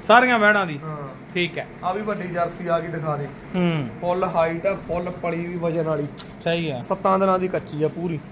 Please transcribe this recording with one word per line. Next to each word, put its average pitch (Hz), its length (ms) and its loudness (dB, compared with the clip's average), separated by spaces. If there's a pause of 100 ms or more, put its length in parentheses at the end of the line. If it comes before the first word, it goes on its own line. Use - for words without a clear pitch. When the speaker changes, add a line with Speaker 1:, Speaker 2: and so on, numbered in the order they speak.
Speaker 1:
ਸਾਰੀਆਂ 247 380 8
ਵੈੜਾਂ 208 260 6
ਦੀ? 147 180 -6
Speaker 2:
ਹਾਂ। 143 500 -10
Speaker 1:
ਠੀਕ 170 240 0
ਹੈ। 123 100 -6 (160)
Speaker 2:
ਆ 185 100 0
ਵੀ 208 80 -2
ਵੱਡੀ 196 260 -4
ਜਰਸੀ 175 400 -2
ਆ 170 120 2
ਗਈ, 165 80 -4
ਦਿਖਾ 160 280 -4
ਦੇ। 139 120 -6 (280)
Speaker 1:
ਹੂੰ। 165 340 2 (120)
Speaker 2:
ਫੁੱਲ 180 220 0
ਹਾਈਟ 170 420 2
ਆ, 196 100 2
ਫੁੱਲ 175 360 -4
ਪਲੀ 170 360 -4
ਵੀ 175 80 -6
ਵਜਨ 165 260 0
ਵਾਲੀ। 151 260 0 (360)
Speaker 1:
ਸਹੀ 170 260 0
ਆ। 127 200 -4
Speaker 2:
ਸੱਤਾਂ 190 300 2
ਦਿਨਾਂ 190 200 4
ਦੀ 185 80 0
ਕੱਚੀ 156 360 -2
ਆ 156 40 4
ਪੂਰੀ। 165 320 -2 (120)